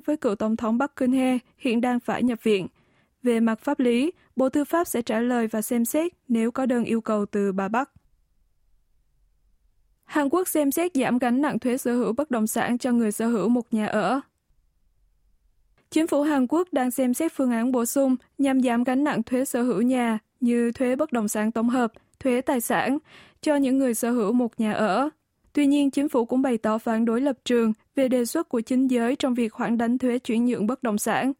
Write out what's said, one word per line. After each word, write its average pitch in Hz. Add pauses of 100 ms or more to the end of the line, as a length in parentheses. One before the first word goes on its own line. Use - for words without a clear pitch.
với 302
cựu 208
tổng 220
thống 226
Park 277
Geun-hye 262 (200)
hiện 240
đang 247
phải -
nhập 240
viện. 196 (560)
Về 233
mặt 226
pháp 285
lý, 247 (240)
Bộ 262
Tư 294
pháp 339
sẽ -
trả 226
lời 240
và 220
xem 233
xét 320 (160)
nếu 226
có 262
đơn 240
yêu 226
cầu 214
từ 202
bà 190
Park. 233 (2250)
Hàn 294
Quốc 359
xem 285
xét 349
giảm 247
gánh 247
nặng 285
thuế 247
sở 240
hữu 226
bất 285
động 220
sản 240
cho 254
người 233
sở 220
hữu 226
một 240
nhà 214
ở. 214 (1700)
Chính 320
phủ 285
Hàn 285
Quốc 339
đang 254
xem 254
xét 320
phương 262
án 233
bổ 240
sung 269 (220)
nhằm 269
giảm 240
gánh 254
nặng 226
thuế 254
sở 240
hữu 220
nhà 240 (200)
như 240
thuế 247
bất 311
động 226
sản 214
tổng 233
hợp, 240 (280)
thuế 247
tài 262
sản, 226 (440)
cho 302
những 269
người 269
sở 233
hữu 233
một 247
nhà 220
ở. 220 (440)
Tuy 294
nhiên, 285
chính 285
phủ 240
cũng 254
bày 262
tỏ 220
phản 226
đối 233
lập 277
trường 233 (220)
về 269
đề 247
xuất 320
của 240
chính 262
giới 247
trong 269
việc 233
khoản 233
đánh 233
thuế 247
chuyển 240
nhượng 214
bất 254
động 214
sản 214